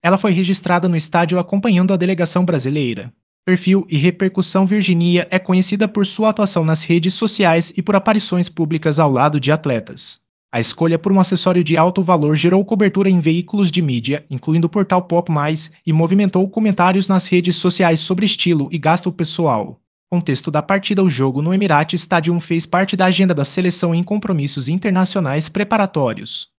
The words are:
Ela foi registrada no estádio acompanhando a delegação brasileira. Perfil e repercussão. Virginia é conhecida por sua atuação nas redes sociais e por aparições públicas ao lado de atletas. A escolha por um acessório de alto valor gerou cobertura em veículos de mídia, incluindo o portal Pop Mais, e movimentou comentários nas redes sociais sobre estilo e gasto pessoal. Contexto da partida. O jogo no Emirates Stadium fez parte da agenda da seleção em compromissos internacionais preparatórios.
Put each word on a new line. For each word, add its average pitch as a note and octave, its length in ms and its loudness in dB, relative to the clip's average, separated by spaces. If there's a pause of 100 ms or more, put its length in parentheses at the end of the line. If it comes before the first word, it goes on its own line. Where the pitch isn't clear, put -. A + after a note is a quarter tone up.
Ela F#3 160 2
foi F#3+ 140 2
registrada F3+ 540 0
no E3+ 100 0
estádio E3+ 420 0
acompanhando F#3+ 540 2
a F#3+ 40 2
delegação F3+ 480 0
brasileira. C3 680 -2 (320)
Perfil F#3 460 2
e D#3 80 -2
repercussão. F#3+ 720 0
Virginia F3 640 2
é F#3 80 0
conhecida F#3+ 480 0
por G#3 180 0
sua G#3+ 240 0
atuação G3+ 340 0
nas D#3+ 200 0
redes E3+ 320 0
sociais E3+ 600 0
e F#3+ 60 -4
por G3+ 140 0
aparições G3 540 0
públicas D#3 500 -2
ao D3+ 120 4
lado D3 280 2
de C3+ 120 0
atletas. - 680 -4 (320)
A A#2+ 60 -2
escolha E3 400 0
por F#3+ 140 0
um G3 80 4
acessório F3+ 420 2
de D#3 140 0
alto F3+ 260 2
valor D#3 320 2
gerou F3 300 2
cobertura G3 440 2
em F3+ 120 4
veículos F3 500 0
de F3 100 0
mídia, C3+ 480 -2
incluindo D#3+ 380 0
o - 20 0
portal F#3 340 0
Pop F3 280 -2
Mais, D#3 400 -2 (160)
e D#3+ 60 0
movimentou F#3 560 2
comentários F#3+ 580 0
nas F#3 180 2
redes F3+ 300 0
sociais F3 460 0
sobre F#3 240 -2
estilo D#3+ 440 0
e E3+ 80 -6
gasto D#3+ 360 0
pessoal. C#3 680 -2 (300)
Contexto E3 420 -2
da D3 100 0
partida. G3 400 -2
O F#3+ 80 4
jogo C3+ 320 -2
no E3 120 -2
Emirates E3 480 0
Stadium E3+ 400 -2
fez E3 240 -4
parte F#3+ 320 -2
da F#3 80 2
agenda F#3 280 2
da C#3+ 120 -2
seleção F3 500 -2
em E3+ 80 0
compromissos D3+ 640 -4
internacionais F3+ 800 -2
preparatórios. F#3+ 1000 -2 (100)